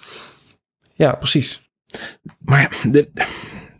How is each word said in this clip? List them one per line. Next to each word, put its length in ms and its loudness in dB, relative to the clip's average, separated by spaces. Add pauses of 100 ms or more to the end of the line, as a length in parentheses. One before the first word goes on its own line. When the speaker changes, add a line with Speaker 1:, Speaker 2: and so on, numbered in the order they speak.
(960)
Speaker 1:
Ja, 200 4
precies. 560 -2 (680)
Speaker 2:
Maar 220 2 (220)
ja, 80 0
de, 200 6 (680)